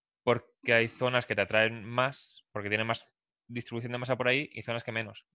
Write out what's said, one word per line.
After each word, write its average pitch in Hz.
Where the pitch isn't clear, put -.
porque -
hay 117
zonas 123
que 107
te 101
atraen 110
más, 123
porque 101
tienen 107
más 117
distribución 120
de 123
masa 123
por 123
ahí 135
y 110
zonas 117
que -
menos. 110